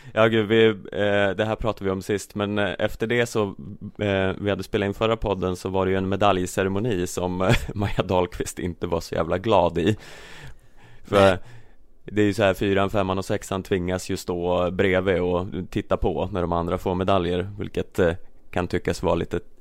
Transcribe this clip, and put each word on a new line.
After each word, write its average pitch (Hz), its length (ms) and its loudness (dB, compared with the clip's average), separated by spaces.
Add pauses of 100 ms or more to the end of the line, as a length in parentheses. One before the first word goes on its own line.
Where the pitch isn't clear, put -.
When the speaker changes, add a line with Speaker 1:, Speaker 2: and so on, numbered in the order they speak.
(140)
Speaker 1:
Ja, 110 140 6
gud, 110 200 4
vi, 113 200 8 (240)
eh, 101 460 2
det 107 80 0
här 110 100 -2
pratade 104 300 -4
vi 98 60 2
om 95 100 -2
sist, - 340 -4
men, 104 240 -2
eh, 98 200 -2
efter 107 280 -2
det 120 180 2
så, 107 220 0 (520)
eh, 98 420 2
vi 101 80 0
hade 95 140 -2
spelat 101 240 0
in 98 60 -2
förra 113 240 2
podden, 92 380 0
så 95 140 -6
var 95 160 0
det 92 60 2
ju 95 60 2
en 95 120 0
medaljceremoni 98 1000 2
som, 90 340 -4
eh, 101 220 6
<laughs> - 100 -8
Maja 104 300 -2
Dahlqvist 90 560 -2
inte 90 280 -4
var 85 140 -2
så - 140 -10
jävla 82 220 0
glad 92 400 2
i. 95 200 2 (1080)
För 98 260 6
Speaker 2:
Nej. 92 80 4 (720)
Speaker 1:
Det 101 100 0
är 104 40 6
ju 101 80 2
så 110 100 2
här, 95 100 6
fyran, 98 360 2
femman 95 280 0
och 95 80 -6
sexan 98 380 -4
tvingas 92 460 -2
ju 95 80 -2
stå 87 540 0
bredvid 92 500 2
och 90 260 0 (220)
titta 95 280 -2
på 90 340 -2
när 92 100 -2
de 87 120 0
andra 85 240 0
får 92 180 -2
medaljer, 92 640 0
vilket, - 400 -6
eh, 85 120 4 (400)
kan 90 160 -2
tyckas - 360 -4
vara 85 120 2
lite 85 240 -2 (220)